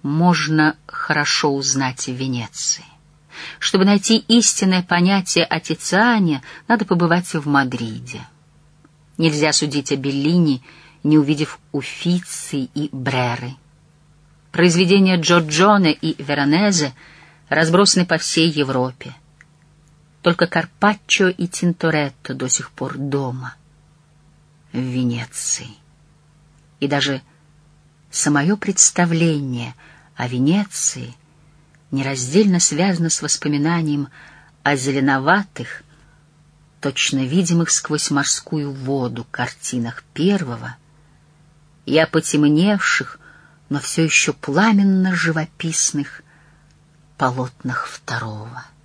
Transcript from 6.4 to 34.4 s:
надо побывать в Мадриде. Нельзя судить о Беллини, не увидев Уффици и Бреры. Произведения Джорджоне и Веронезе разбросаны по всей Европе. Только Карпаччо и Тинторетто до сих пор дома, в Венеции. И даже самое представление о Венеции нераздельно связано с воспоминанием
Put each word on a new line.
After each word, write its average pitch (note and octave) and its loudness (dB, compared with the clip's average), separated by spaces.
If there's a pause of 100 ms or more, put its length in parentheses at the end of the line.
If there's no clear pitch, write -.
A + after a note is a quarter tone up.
надо A3+ 2
побывать F3 2
в D3 -4
Мадриде. B2 -4 (920)
Нельзя D3+ 2
судить C#3+ -2
о C#3+ 0
Беллини, C#3 2 (400)
не D3+ 4
увидев D3 0 (140)
Уффици D3 -4
и D3 -4
Бреры. B2+ -4 (960)
Произведения F3+ 4
Джорджоне E3+ 4
и D#3+ -4
Веронезе D3 0 (560)
разбросаны F3 4
по E3 0
всей E3 0
Европе. C3 -4 (1040)
Только E3+ 2
Карпаччо - 0
и F3+ -2
Тинторетто D#3 -2
до C3 -6
сих - -4
пор C3 -8
дома, C3 -6 (1160)
в A#2 -6
Венеции. B2 -4 (1120)
И C#3 -2
даже C#3 -2 (880)
самое D3 0
представление D#3+ 0 (400)
о B2 -4
Венеции C3 0 (760)
нераздельно C3+ 2
связано E3+ 0
с - -2
воспоминанием D3 -2 (560)